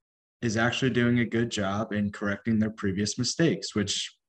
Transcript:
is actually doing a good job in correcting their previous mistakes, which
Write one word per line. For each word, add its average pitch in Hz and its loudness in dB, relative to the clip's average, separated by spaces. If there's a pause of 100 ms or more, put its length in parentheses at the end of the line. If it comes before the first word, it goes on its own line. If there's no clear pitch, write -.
(420)
is 110 0
actually 120 2
doing 120 4
a 120 2
good 117 0
job 101 -2
in 104 0
correcting 104 -2
their 110 2
previous 101 -2
mistakes, 123 0
which - -2 (140)